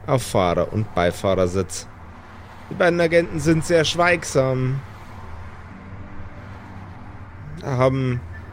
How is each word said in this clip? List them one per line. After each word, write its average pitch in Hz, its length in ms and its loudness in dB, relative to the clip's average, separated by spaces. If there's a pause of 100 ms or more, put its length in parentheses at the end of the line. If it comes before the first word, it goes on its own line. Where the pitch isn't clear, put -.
auf 135 160 2
Fahrer- 87 500 2
und 104 220 -2
Beifahrersitz. 90 960 2 (800)
Die - 40 -6
beiden 175 260 4
Agenten 170 400 4
sind 160 240 4
sehr 165 200 6
schweigsam, 139 960 2 (2750)
haben 131 560 2 (320)